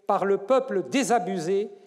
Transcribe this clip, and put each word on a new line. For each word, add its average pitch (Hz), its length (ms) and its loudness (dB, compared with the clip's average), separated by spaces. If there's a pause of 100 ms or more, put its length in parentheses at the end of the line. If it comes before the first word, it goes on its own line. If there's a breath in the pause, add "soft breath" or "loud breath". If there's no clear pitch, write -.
par 190 200 2
le 196 120 2
peuple 214 520 0
désabusé 196 840 0 (160 loud breath)